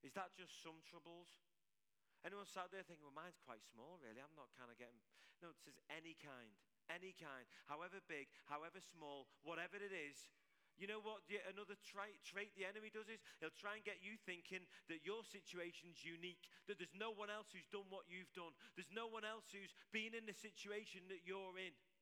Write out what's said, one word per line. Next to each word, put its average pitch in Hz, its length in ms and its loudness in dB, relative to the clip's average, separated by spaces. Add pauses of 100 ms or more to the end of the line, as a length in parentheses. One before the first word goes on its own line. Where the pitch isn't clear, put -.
is - 160 0
that 180 160 4
just 180 280 -6
some 160 200 -4
troubles? 170 460 -8 (960)
Anyone 190 240 2
sat 185 240 2
there 190 100 0
thinking, 160 220 -8
"Well, 139 100 -8
mine's 160 300 -2
quite 117 180 -4
small, 151 400 -8
really. 113 160 -4
I'm 147 160 -8
not 139 220 -8
kinda 123 180 -8
getting," 120 300 -10 (400)
no, 170 60 -2
it 139 100 -14
says 143 180 -12 (140)
any 160 240 -2
kind, 120 400 -6 (320)
any 180 240 0
kind, 135 340 -2 (200)
however 175 420 0
big, 143 180 4 (200)
however 160 340 0
small, 147 480 -4 (140)
whatever 170 340 2
it 202 160 2
is. 147 400 0 (440)
You 180 80 0
know 214 160 4
what 208 240 0
the, 208 240 6
another 196 320 0
tra-, 202 400 0
trait 202 320 2
the 190 160 4
enemy 214 240 0
does 214 160 0
is 220 160 -4 (160)
he'll 160 80 4
try 208 320 2
and 208 80 -12
get 185 160 0
you 214 240 -2
thinking 180 320 0 (320)
that 160 160 2
your 220 160 4
situation's 175 800 -2
unique, 170 480 0 (160)
that 202 80 4
there's 175 160 -2
no 208 240 4
one 208 160 2
else 214 160 0
who's 180 240 -6
done 202 160 2
what 190 240 -2
you've 180 240 -2
done. 170 160 -2 (240)
There's 185 160 -2
no 226 160 4
one 220 160 2
else 220 240 2
who's 196 240 -4 (160)
been 220 240 6
in 226 160 2
the 196 80 0
situation 202 720 0
that 180 160 -2
you're 185 320 4
in. 185 160 2 (300)